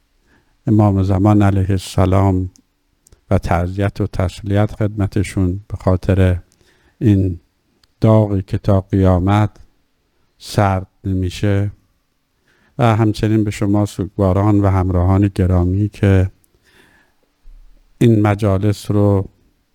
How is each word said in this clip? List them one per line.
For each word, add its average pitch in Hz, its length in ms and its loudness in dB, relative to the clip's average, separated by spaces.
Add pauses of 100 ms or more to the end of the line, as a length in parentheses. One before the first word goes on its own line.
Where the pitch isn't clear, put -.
(680)
امام 104 360 2
زمان 98 380 2
علیه 98 300 0
السلام 92 800 0 (800)
و 98 80 0
تعزیت 92 640 -4
و 98 60 -2
تسلیت 101 640 -4
خدمتشون 101 960 -4
به 101 100 -10
خاطر 92 640 0 (600)
این 98 400 0 (640)
داغی 107 400 2
که - 160 -8
تا 95 240 0
قیامت 95 680 2 (880)
سرد 95 500 -2 (160)
نمیشه، 98 680 -2 (1040)
و 117 180 2
همچنین 110 480 0
به 104 80 -4
شما 104 340 0
سوگواران 98 760 0
و 101 60 0
همراهان 95 680 2
گرامی 92 540 0
که 95 420 0 (1700)
این 113 180 4
مجالس 104 680 -2
رو 101 380 0 (460)